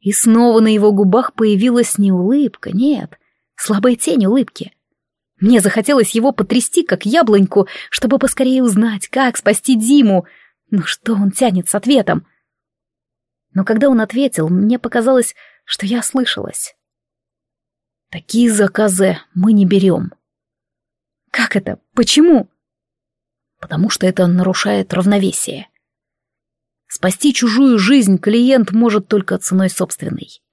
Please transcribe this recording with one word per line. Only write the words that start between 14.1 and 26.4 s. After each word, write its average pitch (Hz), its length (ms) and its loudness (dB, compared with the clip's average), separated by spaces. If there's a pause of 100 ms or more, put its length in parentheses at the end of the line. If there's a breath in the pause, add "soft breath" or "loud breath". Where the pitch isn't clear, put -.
мне 202 300 0
показалось, 240 560 0 (300 soft breath)
что - 220 -8
я 233 140 -4
ослышалась. - 760 -6 (1300)
"Такие 226 400 -2
заказы 196 680 0 (160)
мы 196 180 2
не 202 140 4
берём". 185 460 0 (1160)
"Как - 260 -4
это? - 240 -6 (140)
Почему?" 294 540 4 (1120)
"Потому 165 300 -4
что - 160 -4
это 185 200 0
нарушает 185 680 -2
равновесие. 196 720 -2 (1200)